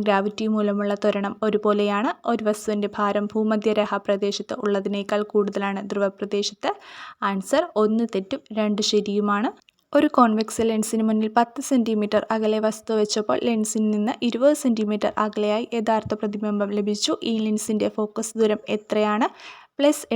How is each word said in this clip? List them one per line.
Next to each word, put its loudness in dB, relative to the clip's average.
ഗ്രാവിറ്റി 2
മൂലമുള്ള 0
ത്വരണം 0
ഒരുപോലെയാണ്. 2
ഒരു 0
വസ്തുവിൻ്റെ 0
ഭാരം 0
ഭൂമധ്യരേഖാ 0
പ്രദേശത്ത് -2
ഉള്ളതിനേക്കാൾ 0
കൂടുതലാണ് 0
ധ്രുവപ്രദേശത്ത്. -2
ആൻസർ 0
ഒന്ന് 2
തെറ്റും -4
രണ്ട് 0
ശരിയുമാണ്. 0
ഒരു 6
കോൺവെക്സ് 2
ലെൻസിന് 0
മുന്നിൽ 2
പത്ത് 2
സെന്റിമീറ്റർ 2
അകലെ 0
വസ്തു -4
വെച്ചപ്പോൾ 0
ലെൻസിൽ 0
നിന്ന് 0
ഇരുപത് 4
സെന്റിമീറ്റർ 0
അകലെയായി -2
യഥാർത്ഥ 0
പ്രതിബിംബം -2
ലഭിച്ചു. -2
ഈ 0
ലെൻസിൻ്റെ 0
ഫോക്കസ് -6
ദൂരം 2
എത്രയാണ്? 0
പ്ലസ് 2